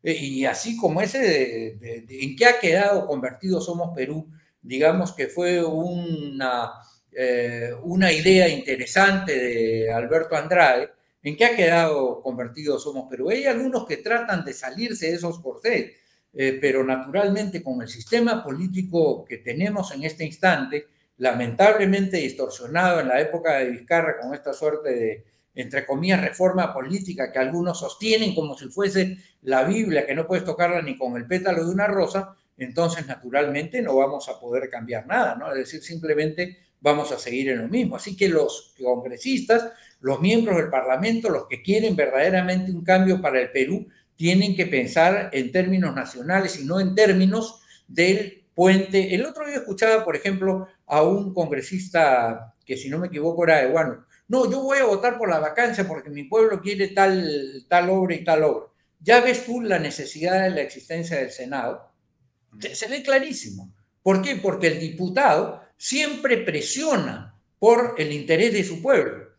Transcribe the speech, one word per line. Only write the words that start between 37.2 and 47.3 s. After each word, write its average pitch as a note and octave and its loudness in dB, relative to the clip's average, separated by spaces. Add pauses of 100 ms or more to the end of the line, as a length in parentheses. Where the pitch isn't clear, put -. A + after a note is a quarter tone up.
en A#2+ -2
lo A#2 -6
mismo. G3 -2
Así G2+ -12
que G3 2
los - 0
congresistas, C3 0 (260)
los C3+ -2
miembros G#3 4
del D3+ -2
Parlamento, F#3+ 0
los - -4
que B2 -8
quieren G#3 2
verdaderamente F3+ 2
un E3+ -6
cambio F#3 4
para C3 2
el - -2
Perú, C#3 0 (260)
tienen F#3 2
que F3 0
pensar E3 2
en C3 -2
términos F#3 0
nacionales D3 -2
y C3+ -8
no E3+ -2
en F#3 0
términos G3 4 (280)